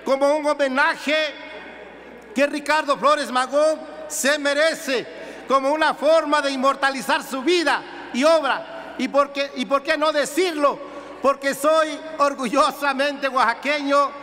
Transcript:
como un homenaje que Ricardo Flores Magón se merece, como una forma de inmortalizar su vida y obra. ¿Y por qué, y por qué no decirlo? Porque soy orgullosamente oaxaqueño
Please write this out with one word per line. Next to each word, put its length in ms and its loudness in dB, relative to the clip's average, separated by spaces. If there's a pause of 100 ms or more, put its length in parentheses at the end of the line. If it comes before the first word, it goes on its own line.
como 320 2
un 100 -2
homenaje 680 0 (1200)
que 120 4
Ricardo 500 0
Flores 340 2
Magón 480 2 (300)
se 300 0
merece, 680 0 (400)
como 240 2
una 220 2
forma 480 4
de 100 0
inmortalizar 720 0
su 180 -6
vida 400 2 (320)
y 120 2
obra. 720 0
¿Y 100 0
por 240 2
qué, 240 -4
y 100 -4
por 160 0
qué 160 0
no 140 2
decirlo? 680 0 (440)
Porque 340 0
soy 420 2 (200)
orgullosamente 1120 0
oaxaqueño 840 2 (120)